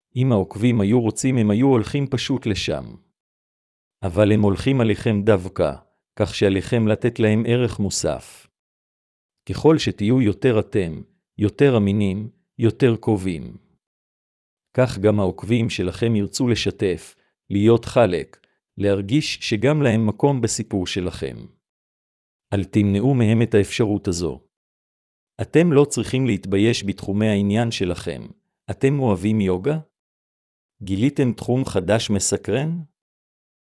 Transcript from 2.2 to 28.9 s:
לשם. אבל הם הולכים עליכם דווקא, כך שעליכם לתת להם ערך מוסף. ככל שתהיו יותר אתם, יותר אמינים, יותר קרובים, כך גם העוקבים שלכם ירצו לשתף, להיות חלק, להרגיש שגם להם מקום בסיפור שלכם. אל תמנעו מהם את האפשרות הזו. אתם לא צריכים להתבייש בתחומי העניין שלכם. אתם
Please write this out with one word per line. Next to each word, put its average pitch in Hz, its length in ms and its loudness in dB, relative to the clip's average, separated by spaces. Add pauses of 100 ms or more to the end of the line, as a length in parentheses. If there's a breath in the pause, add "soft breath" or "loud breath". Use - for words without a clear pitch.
לשם. 73 500 -6 (1080)
אבל 98 280 2
הם 107 100 4
הולכים 107 400 0
עליכם 107 400 0
דווקא, 92 520 0 (420)
כך 101 200 -4
שעליכם 107 520 0
לתת 117 320 -2
להם 110 280 2
ערך 120 320 0
מוסף. - 680 -6 (1000)
ככל 151 280 4
שתהיו 110 440 0
יותר 117 380 2
אתם, 90 420 -4 (360)
יותר 120 400 2
אמינים, 101 520 0 (280)
יותר 113 380 2
קרובים, 92 600 -4 (1160)
כך 127 260 0
גם 104 200 2
העוקבים 104 500 -2
שלכם 107 460 -2
ירצו 104 320 -2
לשתף, - 680 -2 (340)
להיות 107 360 4
חלק, 90 640 0 (300)
להרגיש 101 640 -2
שגם 127 400 0
להם 113 260 2
מקום 131 340 0
בסיפור 104 460 -4
שלכם. 82 500 -6 (1160)
אל 101 100 0
תמנעו 101 500 2
מהם 113 280 2
את 113 120 -2
האפשרות 104 540 0
הזו. 82 340 -4 (1000)
אתם 160 300 2
לא 143 140 6
צריכים 131 400 -2
להתבייש 101 600 0
בתחומי 101 420 -2
העניין 104 440 0
שלכם. 87 500 -6 (500)
אתם 135 280 0